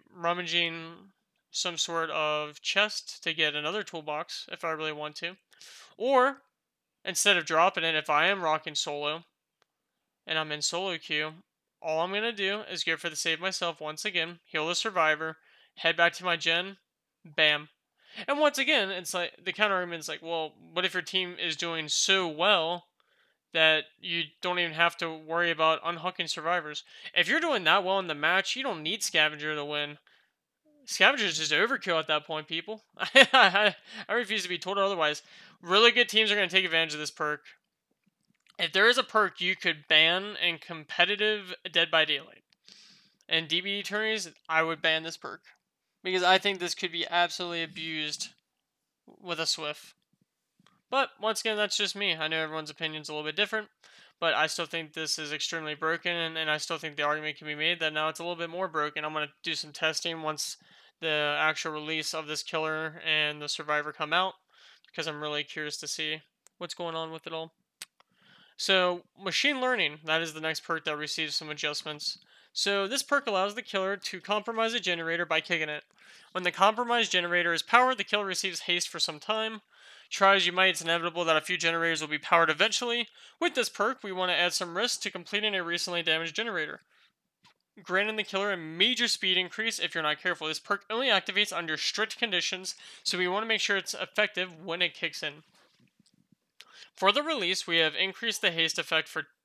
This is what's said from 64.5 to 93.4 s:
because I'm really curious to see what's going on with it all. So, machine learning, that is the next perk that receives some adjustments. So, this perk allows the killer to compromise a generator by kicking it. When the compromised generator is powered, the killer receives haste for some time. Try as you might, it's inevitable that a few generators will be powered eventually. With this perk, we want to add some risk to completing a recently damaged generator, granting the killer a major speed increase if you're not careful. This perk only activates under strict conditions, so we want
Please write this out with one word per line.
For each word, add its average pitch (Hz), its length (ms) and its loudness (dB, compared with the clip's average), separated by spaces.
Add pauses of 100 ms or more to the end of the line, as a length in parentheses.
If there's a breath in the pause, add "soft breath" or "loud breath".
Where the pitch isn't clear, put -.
because 160 200 -8
I'm 151 160 -6
really 147 220 -4
curious 151 320 -8
to 151 100 -12
see 156 360 -6 (340)
what's 175 180 -12
going 165 220 -6
on 160 160 -6
with 160 120 -14
it 165 80 -10
all. 160 200 -8 (1080 soft breath)
So, 180 440 2 (120)
machine 254 440 0
learning, 180 440 0
that 160 160 2
is 160 140 -4
the 160 60 -10
next 156 240 -4
perk 160 200 -4
that 156 120 -2
receives 151 400 -4
some 156 120 -4
adjustments. 151 680 -6 (340 soft breath)
So, 196 360 0
this 262 160 -2
perk 277 240 0
allows 202 260 0
the 240 80 -8
killer 196 340 -2
to 190 240 -10
compromise 226 540 -2
a 240 60 -2
generator 170 440 -2
by 160 160 2
kicking 160 280 -2
it. 151 160 -8 (480 loud breath)
When 185 100 -4
the 180 80 0
compromised 220 640 2
generator 175 400 2
is 160 100 0
powered, 254 360 4
the 202 40 -4
killer 208 220 -2
receives 185 380 -4
haste 175 260 0
for 160 100 -10
some 151 220 -4
time. 220 400 -4 (500 loud breath)
Try 196 240 8
as 190 100 6
you 175 80 2
might, 185 180 6
it's 170 120 -2
inevitable 170 440 0
that 160 100 6
a 151 40 4
few 180 160 -2
generators 165 440 2
will 156 80 -4
be 151 100 -2
powered 165 320 6
eventually. 226 560 2 (320 loud breath)
With 339 160 0
this 240 140 0
perk, 214 340 -2
we 202 80 -8
want 185 220 0
to 160 40 2
add 175 160 2
some 170 240 -4
risk 233 260 -2
to 196 100 -6
completing 208 420 -2
a 185 80 0
recently 170 400 -2
damaged 160 320 0
generator, 185 460 -4 (1000 soft breath)
granting 202 360 0
the 214 80 -2
killer 202 260 -2
a 190 60 0
major 190 500 0
speed 185 300 2
increase 214 420 -2
if - 160 -4
you're 165 80 -2
not 151 180 0
careful. 160 280 -2
This 156 100 -4
perk - 320 -4
only 240 160 0
activates 202 500 2
under 160 200 -2
strict - 420 -2
conditions, 185 560 -2 (300 loud breath)
so 180 140 -2
we 180 100 2
want 202 160 0